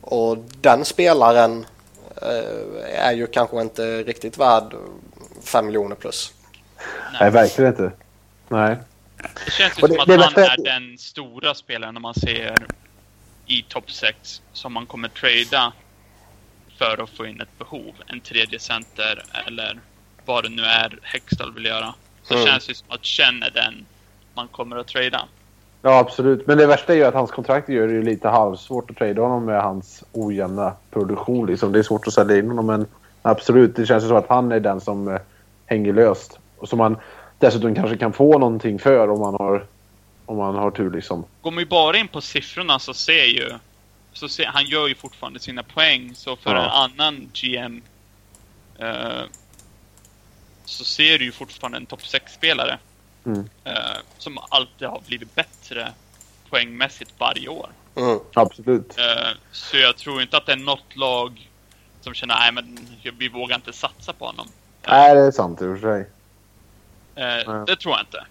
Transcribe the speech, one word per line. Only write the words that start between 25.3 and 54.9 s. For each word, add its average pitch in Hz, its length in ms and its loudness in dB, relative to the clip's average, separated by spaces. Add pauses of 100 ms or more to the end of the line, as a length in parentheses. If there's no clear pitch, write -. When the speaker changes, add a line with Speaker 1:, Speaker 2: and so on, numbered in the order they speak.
Speaker 3:
Ja, 131 140 8
absolut. 127 480 2
Men 147 120 6
det 151 80 10
värsta 143 260 4
är 165 40 6
ju 151 80 6
att 123 100 4
hans 131 160 0
kontrakt 135 380 -2
gör 117 180 2
det 113 60 0
ju 113 100 0
lite 110 260 0
halvsvårt 110 600 0
att 113 60 -18
trada 107 260 -2
honom 123 220 0
med 107 180 0
hans 95 500 -6
ojämna 95 600 -4 (180)
produktion. 107 560 -2
Liksom. 101 260 -2
Det 104 60 6
är 110 40 6
svårt 107 240 -2
att 110 80 -4
sälja 104 240 6
in 107 100 0
honom, 117 180 -2
men 107 200 0 (360)
absolut, 117 540 4
det 117 100 -2
känns 113 180 4
ju 113 40 -2
som 117 80 4
att 104 120 2
han 123 240 2
är 113 80 2
den 101 200 -2
som, 101 280 -6
eh, 95 120 -6 (460)
hänger 104 260 0
löst. 107 460 2 (200)
Och - 100 -14
som 120 100 -2
man 113 180 2 (420)
dessutom 113 360 4
kanske 107 220 -2
kan 110 160 -2
få 147 260 6
någonting 113 400 0
för 120 320 4
om 104 100 0
man 101 140 -4
har, 98 320 -2 (600)
om 110 100 -8
man 98 180 -4
har 101 160 -2
tur, 101 200 -4
liksom. 85 340 -8 (180)
Speaker 2:
Går 165 80 -6
man 165 120 -8
ju 170 60 -4
bara 170 280 4
in 214 120 0
på 151 120 -12
siffrorna 151 580 -4
så 131 160 -10
ser 160 300 2
ju... 127 280 0 (600)
Så - 160 -14
ser, 156 180 -6
han 139 200 -2
gör 147 220 -2
ju 135 60 -2
fortfarande 131 460 -16
sina 123 220 -12
poäng. 131 520 -2
Så 127 220 -12
för 131 180 -4
Speaker 3:
Ja. 127 100 0
Speaker 2:
en 127 60 -4 (300)
annan 143 320 -6
G 127 240 -8
M, 120 260 -12 (960)
eh, 117 440 -10 (1400)
så - 200 -14
ser 156 340 2
du 131 60 -2
ju 123 80 -10
fortfarande 120 460 -14
en 120 80 -14
topp - 200 -18
sex-spelare, 131 720 -4 (480)
Speaker 3:
Mm. 107 220 -6 (160)
Speaker 2:
eh, 131 80 -12 (460)
som 143 200 -16 (120)
alltid 131 380 -4
har - 180 -12